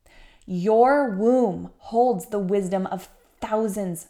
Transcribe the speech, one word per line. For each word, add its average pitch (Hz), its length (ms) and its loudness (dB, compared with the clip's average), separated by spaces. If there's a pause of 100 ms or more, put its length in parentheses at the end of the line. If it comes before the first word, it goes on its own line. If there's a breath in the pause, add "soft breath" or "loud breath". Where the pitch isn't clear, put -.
(440 soft breath)
Your 233 640 2
womb 220 720 0
holds 233 480 0
the 208 120 -6
wisdom 190 500 -2
of 185 200 -10 (320)
thousands 208 680 -4